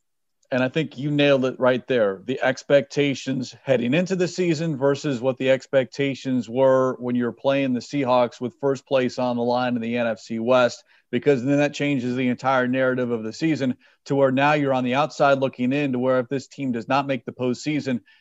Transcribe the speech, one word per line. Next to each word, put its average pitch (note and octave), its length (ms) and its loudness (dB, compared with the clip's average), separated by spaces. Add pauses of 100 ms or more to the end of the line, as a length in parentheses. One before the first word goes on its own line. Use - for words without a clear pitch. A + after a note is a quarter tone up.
(520)
And B2+ 100 2
I B2+ 60 0
think C#3+ 280 -4
you C#3+ 140 -4
nailed C#3+ 340 4
it B2+ 140 -4
right B2+ 300 2
there. G2+ 360 0
The B2+ 160 -4
expectations C3+ 1200 0
heading B2 300 2
into F3+ 200 0
the F3+ 140 -2
season E3 480 -2
versus C#3 440 0
what C3 180 -2
the C3 120 0
expectations C3 1000 -2
were C3 520 4
when B2 160 -4
you're A#2+ 160 0
playing C#3 400 -2
the A#2+ 80 -2
Seahawks B2 600 0
with B2 200 -6
first C3+ 260 -2
place B2+ 320 0
on B2 180 -2
the A#2+ 60 -2
line B2 320 0
in A2+ 80 -4
the A#2 140 -4
N A#2+ 100 -2
F A2 140 -4
C A2+ 180 -10
West, A#2+ 460 2 (260)
because B2 340 2
then C#3+ 140 2
that D3 160 0
changes C3 400 -2
the B2+ 140 0
entire B2+ 400 0
narrative B2+ 420 0
of A2 140 -4
the A2 80 -8
season C#3 440 -2 (280)
to C#3+ 100 -2
where C3+ 160 4
now C3+ 220 2
you're C#3+ 200 0
on B2+ 120 0
the B2 100 -2
outside C#3+ 440 2
looking B2+ 340 -2
in, C#3+ 200 0
to B2 60 -2
where B2+ 220 2
if A#2+ 80 -4
this C3+ 180 -4
team C3+ 240 -8
does A#2 160 -4
not C#3 220 0
make C3+ 160 -4
the - 80 -12
postseason, B2+ 680 -4 (200)